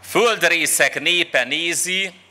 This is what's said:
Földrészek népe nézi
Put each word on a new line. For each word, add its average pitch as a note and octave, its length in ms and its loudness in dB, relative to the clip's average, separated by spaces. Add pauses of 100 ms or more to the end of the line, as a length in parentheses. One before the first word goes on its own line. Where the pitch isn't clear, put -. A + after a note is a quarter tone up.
Földrészek E3+ 960 2
népe D#3+ 440 0
nézi E3+ 880 -4